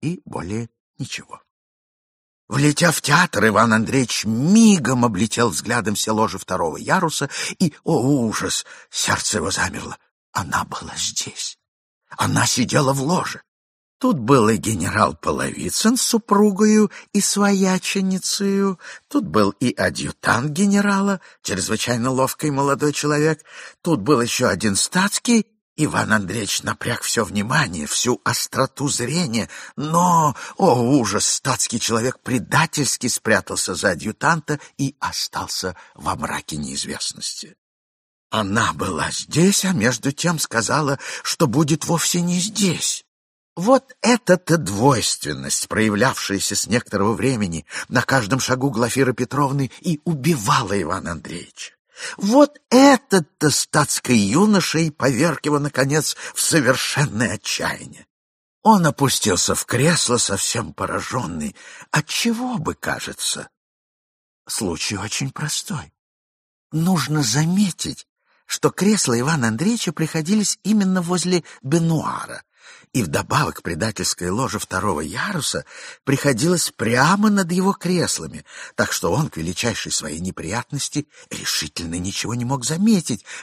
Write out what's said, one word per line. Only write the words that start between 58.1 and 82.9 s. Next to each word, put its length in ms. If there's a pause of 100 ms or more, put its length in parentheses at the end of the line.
Он 240
опустился 640
в 140
кресло, 500
совсем 560
пораженный. 800 (360)
Отчего 640
бы, 160
кажется? 720 (1000)
Случай 500
очень 320
простой. 640 (800)
Нужно 500
заметить, 840 (380)
что 240
кресла 500
Ивана 300
Андреевича 420
приходились 720
именно 380
возле 420 (180)
бенуара, 800 (500)
и 80
вдобавок 600
предательское 680
ложе 280
второго 420
яруса 640 (380)
приходилось 680
прямо 580
над 220
его 220
креслами, 720 (300)
так 180
что 180
он, 180
к 80
величайшей 540
своей 280
неприятности, 880 (240)
решительно 640
ничего 400
не 100
мог 180
заметить, 640 (180)